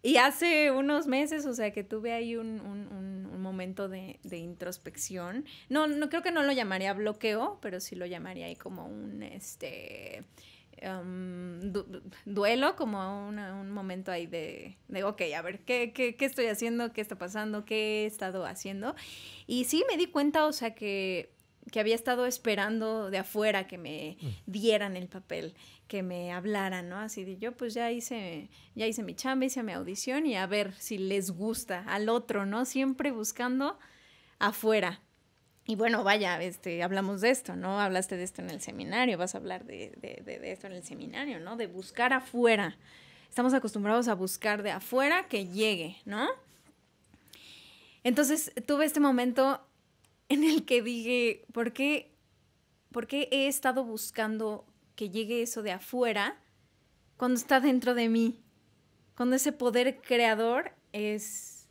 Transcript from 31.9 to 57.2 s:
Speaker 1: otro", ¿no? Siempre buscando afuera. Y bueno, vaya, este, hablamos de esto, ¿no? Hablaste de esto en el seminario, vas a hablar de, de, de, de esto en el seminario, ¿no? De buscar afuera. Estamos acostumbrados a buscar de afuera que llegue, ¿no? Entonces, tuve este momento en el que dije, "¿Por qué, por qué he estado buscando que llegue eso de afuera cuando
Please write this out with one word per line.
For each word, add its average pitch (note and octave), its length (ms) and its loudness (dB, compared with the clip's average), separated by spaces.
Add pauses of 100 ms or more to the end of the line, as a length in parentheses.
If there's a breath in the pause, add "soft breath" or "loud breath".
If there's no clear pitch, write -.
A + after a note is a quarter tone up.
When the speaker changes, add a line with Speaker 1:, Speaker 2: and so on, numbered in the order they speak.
Speaker 1:
otro", A3+ 360 2
¿no? A3 200 0
Siempre C4+ 460 0
buscando B3 680 -2 (600 loud breath)
afuera. G#3 600 2 (640)
Y A3 80 -2
bueno, A3 280 2
vaya, G3 400 4
este, F3 400 -4
hablamos G3 380 0
de A#3 100 6
esto, F#3+ 240 -2
¿no? F#3 260 -2
Hablaste F#3+ 360 0
de F3+ 60 -4
esto - 200 -10
en F3+ 80 -8
el D3+ 100 -10
seminario, A3 560 0
vas F3+ 160 -2
a F#3+ 60 -8
hablar F#3 260 -8
de, G2 320 -12
de, - 260 -12
de, - 160 -12
de - 120 -10
esto F#3+ 160 -12
en F#3+ 60 -12
el F3+ 100 -12
seminario, B3 560 -10
¿no? F#3+ 180 -10
De A3+ 100 -4
buscar F#3+ 460 0
afuera. A#3 640 4 (520 loud breath)
Estamos B3+ 260 4
acostumbrados A3+ 520 2
a A3 80 2
buscar G#3 460 -2
de G3+ 100 -2
afuera C#4+ 560 2
que G3 200 -2
llegue, F#3 580 0
¿no? G#3+ 220 -2 (1800 loud breath)
Entonces, C#4+ 480 4 (160)
tuve D4 180 4
este D4+ 140 2
momento C4 640 4 (680)
en D4 140 4
el D#4 220 6
que A#3+ 160 4
dije, A#3 720 0
"¿Por A#3 200 0
qué, C#4+ 380 0 (800)
por A#3 160 -4
qué - 240 0
he C4+ 160 4
estado C4 360 2
buscando A3 840 -4 (300)
que G#3+ 140 -6
llegue A3 320 0
eso A#3 220 -2
de G#3 80 -2
afuera A3+ 680 0 (760)
cuando B3 220 4